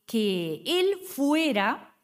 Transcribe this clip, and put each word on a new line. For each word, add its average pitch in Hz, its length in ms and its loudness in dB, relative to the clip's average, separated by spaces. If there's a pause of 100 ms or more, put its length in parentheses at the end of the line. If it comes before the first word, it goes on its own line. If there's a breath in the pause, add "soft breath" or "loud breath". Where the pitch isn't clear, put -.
que 180 600 -2
él 370 400 2
fuera 269 840 0 (140)